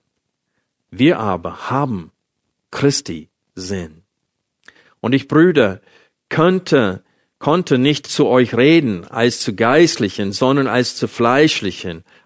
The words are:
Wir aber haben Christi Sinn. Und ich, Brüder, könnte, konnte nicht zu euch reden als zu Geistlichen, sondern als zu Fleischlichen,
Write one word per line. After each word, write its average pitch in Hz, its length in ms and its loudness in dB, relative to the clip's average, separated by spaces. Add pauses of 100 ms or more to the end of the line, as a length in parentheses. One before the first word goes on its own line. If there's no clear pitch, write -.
(920)
Wir 123 300 2
aber 87 500 -6
haben 127 400 -4 (640)
Christi 107 560 -4 (260)
Sinn. 90 480 -10 (1000)
Und 120 140 0
ich, - 140 -2
Brüder, 147 520 4 (500)
könnte, 156 760 0 (340)
konnte 156 400 0
nicht 143 300 0
zu 143 180 0
euch 120 300 2
reden 127 480 2
als 117 360 -2
zu - 140 -6
Geistlichen, 113 760 0
sondern 135 340 0
als 120 300 -2
zu 135 100 -4
Fleischlichen, 117 960 0 (240)